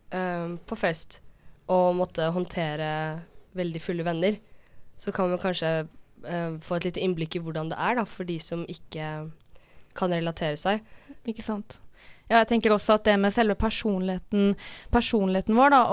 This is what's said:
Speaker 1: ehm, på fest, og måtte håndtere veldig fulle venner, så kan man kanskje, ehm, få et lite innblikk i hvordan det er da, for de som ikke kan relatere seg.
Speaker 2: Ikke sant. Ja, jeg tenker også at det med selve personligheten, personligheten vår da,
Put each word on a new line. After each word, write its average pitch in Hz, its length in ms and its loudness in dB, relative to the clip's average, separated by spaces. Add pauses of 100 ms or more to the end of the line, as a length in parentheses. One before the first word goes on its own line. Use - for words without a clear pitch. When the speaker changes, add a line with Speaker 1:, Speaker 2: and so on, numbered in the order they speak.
(100)
Speaker 1:
ehm, 175 560 -4
på 226 100 -8
fest, - 440 -4 (480)
og 180 280 4
måtte 170 340 -2
håndtere 156 920 -4 (340)
veldig 170 240 -4
fulle 170 240 -4
venner, 175 320 0 (600)
så - 160 -8
kan 185 160 0
man 180 80 -2
kanskje, 160 500 -2 (380)
ehm, 165 340 -4
få 175 160 -4
et 170 160 -2
lite - 80 -6
innblikk 175 360 -2
i - 40 -4
hvordan 160 300 -6
det - 80 -6
er 185 160 0
da, 240 100 0
for - 200 -10
de 170 140 -6
som 170 280 -8
ikke 156 640 -10 (640)
kan 185 160 0
relatere 165 480 -2
seg. 208 220 0 (460)
Speaker 2:
Ikke 220 160 -8
sant. - 360 -8 (500)
Ja, 226 160 6
jeg 226 40 -12
tenker 226 240 4
også 208 220 4
at 214 100 2
det 208 140 6
med 202 140 4
selve 214 240 4
personligheten, 202 1000 0 (340)
personligheten 202 640 4
vår 269 140 8
da, 277 100 8 (120)